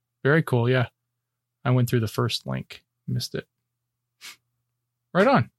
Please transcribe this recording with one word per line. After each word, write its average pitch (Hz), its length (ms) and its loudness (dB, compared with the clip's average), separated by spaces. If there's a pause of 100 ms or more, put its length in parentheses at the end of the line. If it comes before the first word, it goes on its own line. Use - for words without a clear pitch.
(240)
Very 156 180 4
cool. 120 260 0
Yeah. 127 200 0 (760)
I 127 60 -2
went 127 200 2
through 123 100 0
the 110 80 -2
first - 400 -4
link. - 360 -10 (240)
Missed 123 280 -8
it. - 120 -10 (1700)
Right 190 140 4
on. 226 320 2